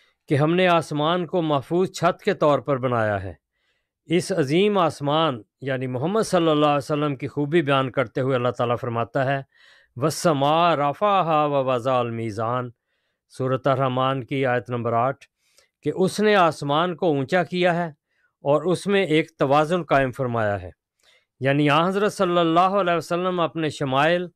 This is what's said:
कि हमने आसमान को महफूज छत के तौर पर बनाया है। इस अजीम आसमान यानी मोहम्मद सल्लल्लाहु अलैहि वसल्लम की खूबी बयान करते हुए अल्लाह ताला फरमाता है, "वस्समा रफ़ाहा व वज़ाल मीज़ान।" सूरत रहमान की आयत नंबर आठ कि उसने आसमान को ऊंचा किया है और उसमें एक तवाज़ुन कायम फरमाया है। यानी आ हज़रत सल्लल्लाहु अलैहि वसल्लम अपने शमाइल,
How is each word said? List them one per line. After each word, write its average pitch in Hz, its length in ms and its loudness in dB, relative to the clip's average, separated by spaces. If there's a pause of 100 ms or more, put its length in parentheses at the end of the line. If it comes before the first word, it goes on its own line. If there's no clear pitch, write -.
(280)
कि 156 80 0
हमने 170 320 2
आसमान 165 580 0
को 175 180 -2
महफूज 160 500 -2
छत 180 300 0
के 196 120 0
तौर 143 240 2
पर 135 180 -2
बनाया 117 400 0
है। 92 180 -10 (720)
इस 165 260 0
अजीम 175 440 2
आसमान 147 640 0 (200)
यानी 131 240 -4
मोहम्मद 165 360 -2
सल्लल्लाहु 151 480 2
अलैहि 147 60 2
वसल्लम 147 380 -2
की 139 120 -10
खूबी 147 340 -2
बयान 135 280 0
करते 131 300 -4
हुए 131 140 0
अल्लाह 123 200 0
ताला 120 220 0
फरमाता 117 480 -2
है, 139 200 -2 (520)
"वस्समा 156 800 2
रफ़ाहा 160 720 0
व 143 200 0
वज़ाल 123 460 0
मीज़ान।" 117 600 -4 (640)
सूरत 131 340 -2
रहमान 131 560 0
की 135 220 -4
आयत 123 240 -2
नंबर 120 260 -4
आठ 127 280 -2 (600)
कि 147 60 -2 (120)
उसने 208 340 2
आसमान 160 580 0
को 165 180 0
ऊंचा 143 320 0
किया 175 280 0
है 170 220 -4 (500)
और 147 220 2
उसमें 185 420 0
एक 156 300 2
तवाज़ुन 156 460 2
कायम 139 280 2
फरमाया 117 440 -2
है। 90 160 -10 (680)
यानी 139 280 2
आ 147 120 4
हज़रत 190 320 0
सल्लल्लाहु 175 680 2
अलैहि 175 200 0
वसल्लम 175 440 -2
अपने 160 300 -2
शमाइल, 151 640 0